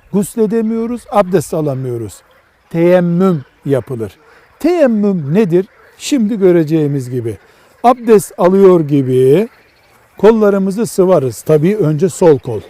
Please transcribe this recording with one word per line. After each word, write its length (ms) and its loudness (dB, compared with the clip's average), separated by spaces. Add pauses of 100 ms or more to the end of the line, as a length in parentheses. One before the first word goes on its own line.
(120)
gusledemiyoruz, 1000 -4
abdest 440 -2
alamıyoruz. 680 -6 (480)
Teyemmüm 760 0 (200)
yapılır. 540 -6 (420)
Teyemmüm 720 0
nedir? 340 0 (300)
Şimdi 400 -2
göreceğimiz 720 0
gibi. 280 -8 (460)
Abdest 540 2
alıyor 420 4
gibi 680 0 (680)
kollarımızı 680 2
sıvarız. 560 0
Tabii 340 0
önce 320 -2
sol 300 2
kol. 320 -8